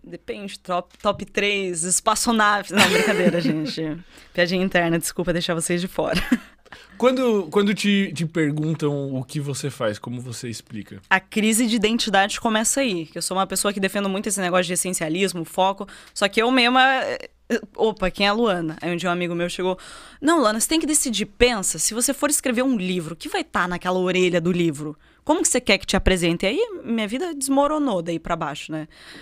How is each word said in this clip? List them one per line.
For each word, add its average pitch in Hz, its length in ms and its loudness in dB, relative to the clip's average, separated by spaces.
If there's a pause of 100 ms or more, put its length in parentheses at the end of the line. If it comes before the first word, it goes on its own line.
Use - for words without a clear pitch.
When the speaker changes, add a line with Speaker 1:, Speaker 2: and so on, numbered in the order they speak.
Speaker 1:
Depende, 196 560 -12
top, 175 380 -6
top 208 260 -2
três, 196 600 -2
espaçonave. 208 880 2
Não, 202 160 6
brincadeira, 202 500 4
<laughs> - 0 -
gente. 160 580 -2 (360)
Piadinha 180 280 2
interna, 170 380 2
desculpa 175 320 -4
deixar 170 240 -2
vocês 175 240 0
de 185 80 -4
fora. 175 340 -2 (760)
Speaker 2:
Quando, 240 540 2
quando 208 220 4
te, 196 400 2
te 165 120 -2
perguntam 151 920 -2
o 127 80 -4
que - 160 -8
você 139 300 -6
faz, 110 300 -4
como 120 220 -10
você 123 280 -10
explica? 104 600 -12
Speaker 1:
A 190 100 2
crise 220 480 0
de 220 80 0
identidade 208 640 2
começa 220 420 0
aí, 180 240 -2
que - 120 -14
eu 170 40 -8
sou 185 160 -4
uma 190 100 2
pessoa 202 260 -2
que 202 60 -4
defendo 196 300 -2
muito 196 180 -4
esse 196 120 -4
negócio 180 260 2
de 180 80 -4
essencialismo, 180 680 -2
foco, 196 440 -2 (260)
só 202 140 0
que 220 140 2
eu 233 80 4
mesma, 254 320 4 (220)
eh, - 260 -6 (460)
opa, 202 340 0
quem 202 160 0
é 202 40 4
a 202 40 2
Luana? 175 480 0
Aí 170 100 -2
um 175 40 0
dia 175 140 -2
um - 40 0
amigo 175 220 -2
meu 170 140 -2
chegou, 185 280 -2 (440)
"Não, 320 180 4
Luana, 220 200 2
você - 80 -2
tem 320 120 2
que 320 80 -2
decidir, 247 380 0
pensa, 220 520 0
se - 160 -2
você 247 200 0
for 294 160 0
escrever 254 340 0
um 262 140 2
livro, 180 360 -2
o - 40 -12
que 294 120 -12
vai 381 140 -2
tá 180 240 -2
naquela 180 320 -2
orelha 180 400 4
do 170 120 2
livro?" 156 460 -2 (260)
Como 330 180 2
que 311 60 2
você 247 140 2
quer 202 160 4
que - 80 -6
te - 100 0
apresente? 180 500 0
E 190 40 2
aí 294 100 -2 (240)
minha 220 240 -2
vida 311 260 -6
desmoronou 277 680 0
daí 165 180 -4
pra 170 160 -4
baixo, 151 360 -8
né? 156 160 -8 (340)